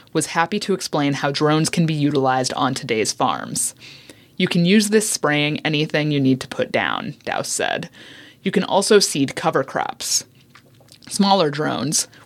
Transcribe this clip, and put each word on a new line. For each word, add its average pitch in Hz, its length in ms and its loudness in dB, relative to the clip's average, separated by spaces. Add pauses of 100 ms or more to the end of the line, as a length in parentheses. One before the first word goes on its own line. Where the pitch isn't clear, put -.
(140)
was 160 240 -2
happy 170 220 0
to 196 160 -2
explain 143 380 -2
how 143 180 -2
drones 156 380 2
can 165 180 2
be 160 80 0
utilized 135 580 0
on 135 220 -2
today's 110 360 -2
farms. - 600 -4 (640)
"You 180 120 0
can 170 180 2
use 202 220 4
this 214 220 2
spraying 147 500 0
anything 151 520 0
you 143 80 2
need 131 200 4
to - 80 -12
put - 240 -4
down," 69 440 -2 (100)
Douse - 240 -4
said. - 400 -4 (520)
"You 190 100 -2
can 185 120 0
also 196 340 4
seed 139 380 2
cover 160 300 0
crops." - 580 -4 (840)
Smaller 196 400 4
drones, 143 580 -2 (180)